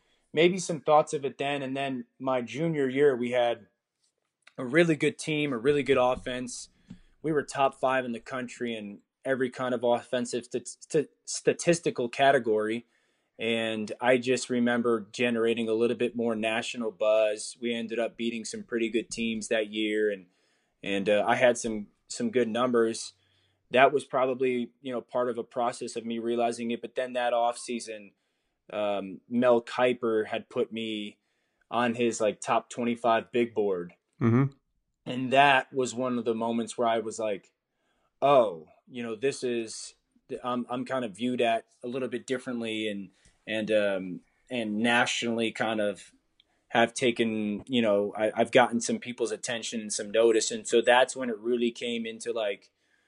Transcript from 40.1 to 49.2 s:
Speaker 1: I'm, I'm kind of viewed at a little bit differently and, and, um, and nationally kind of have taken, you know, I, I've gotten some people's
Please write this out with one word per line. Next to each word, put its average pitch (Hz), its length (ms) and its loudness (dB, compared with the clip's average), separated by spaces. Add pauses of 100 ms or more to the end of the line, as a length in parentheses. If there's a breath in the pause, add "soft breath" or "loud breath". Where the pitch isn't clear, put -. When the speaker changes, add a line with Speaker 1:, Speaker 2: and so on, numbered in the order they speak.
Speaker 1:
I'm, 123 280 -4
I'm 123 140 -6
kind 131 200 -4
of 101 100 -10
viewed 120 280 -4
at 113 220 2 (200)
a - 20 -12
little 127 220 -6
bit 113 180 -8
differently 117 640 -4
and, 98 220 -8 (380)
and, 110 220 -4
um, 98 500 0 (300)
and 110 280 -4
nationally 117 760 0
kind 110 280 -2
of 101 300 -4 (600)
have 117 220 4
taken, 110 760 0
you 123 120 0
know, 104 380 2
I, 110 160 0
I've 113 160 0
gotten 120 300 4
some 113 180 -2
people's 117 320 -6